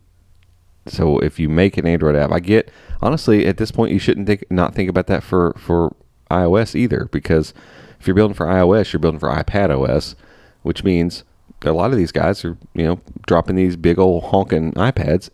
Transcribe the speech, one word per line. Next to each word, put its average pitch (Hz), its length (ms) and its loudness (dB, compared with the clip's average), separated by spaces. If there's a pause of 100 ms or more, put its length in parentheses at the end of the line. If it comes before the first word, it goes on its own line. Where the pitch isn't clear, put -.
(880)
so - 340 0
if - 180 -4
you 78 100 -2
make 87 280 2
an 76 100 -2
Android 78 300 2
app, 73 160 0
I 87 80 0
get, 101 300 0 (300)
honestly, 117 460 2
at 90 120 0
this 110 120 -4
point, - 220 -2
you 95 80 0
shouldn't - 260 -2
think, 101 240 -2
not 90 240 0
think 92 160 -2
about 90 160 -2
that - 160 -2
for, 90 340 0
for 85 380 -2 (360)
I 90 120 2
O 87 140 4
S 110 180 -2
either, 113 380 -2
because 78 420 0 (460)
if - 60 -10
you're 95 100 2
building 104 180 4
for 85 140 -4
I 92 120 2
O 90 120 4
S, 107 200 2
you're 80 80 -4
building 78 200 0
for 80 80 -4
iPad 85 420 0
O 67 140 0
S, 69 320 -2 (460)
which - 200 -6
means 87 400 -2 (400)
a 78 100 0
lot 87 180 0
of 131 60 0
these 87 160 0
guys 82 320 -2
are, 85 120 -8 (180)
you 82 100 -2
know, 85 160 -2 (260)
dropping 87 300 0
these 92 200 2
big 85 220 2
old 92 260 2
honking 82 480 0
iPads 95 600 -2